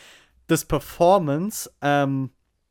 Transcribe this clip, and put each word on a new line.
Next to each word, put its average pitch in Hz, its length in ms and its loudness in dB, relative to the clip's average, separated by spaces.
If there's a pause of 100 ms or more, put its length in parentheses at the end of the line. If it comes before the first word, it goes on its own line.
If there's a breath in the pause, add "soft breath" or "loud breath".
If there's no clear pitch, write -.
(480 soft breath)
this 160 180 0
performance, 175 1000 0 (160)
um, 139 500 0 (400)